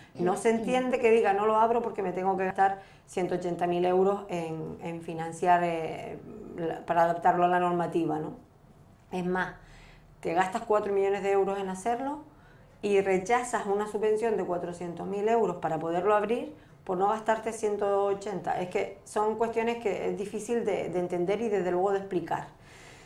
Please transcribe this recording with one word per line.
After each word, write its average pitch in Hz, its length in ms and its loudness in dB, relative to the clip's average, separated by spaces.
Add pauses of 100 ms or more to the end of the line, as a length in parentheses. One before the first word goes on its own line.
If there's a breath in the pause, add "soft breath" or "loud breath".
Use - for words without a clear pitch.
(160 loud breath)
no 190 220 0
se 226 120 2
entiende 247 500 2
que 226 120 6
diga, 208 220 6
"No 202 120 2
lo 220 120 4
abro 226 240 4
porque 214 200 -4
me 185 100 -2
tengo 185 260 0
que 190 80 0
gastar 190 340 2 (260 loud breath)
ciento 180 300 -2
ochenta 175 320 -2
mil 175 180 2
euros 190 440 4
en, 160 520 -6
en 170 200 -8
financiar, 165 600 2
eh, 165 560 -4 (360)
la, 170 300 -6
para 170 180 4
adaptarlo 175 420 2
a - 20 6
la 180 120 4
normativa", 170 600 0
¿no? 156 140 -8 (800)
Es 180 140 -4
más, 180 300 -2 (640 loud breath)
te 170 140 -2
gastas 185 300 0
cuatro 208 300 2
millones 196 300 2
de 196 80 2
euros 196 280 2
en 190 100 -4
hacerlo 254 500 -4 (640 loud breath)
y 202 200 4
rechazas 196 640 0
una 208 220 0
subvención 214 500 0
de 185 60 0
cuatrocientos 175 640 -6
mil 202 220 -2
euros 208 280 2
para 156 220 -2
poderlo 180 360 2
abrir 240 380 0 (300 loud breath)
por 185 140 -4
no 196 120 2
gastarte 220 440 0
ciento 202 520 0
ochenta. 196 540 -2
Es 180 100 -4
que - 340 -4
son 214 340 0
cuestiones 226 400 0
que 196 320 -2
es 180 80 -4
difícil 208 480 -4
de, 175 240 -2
de 175 100 -2
entender 180 420 -2
y 233 80 -2
desde 185 220 0
luego 180 200 2
de 196 80 2
explicar. 165 480 -4 (580 loud breath)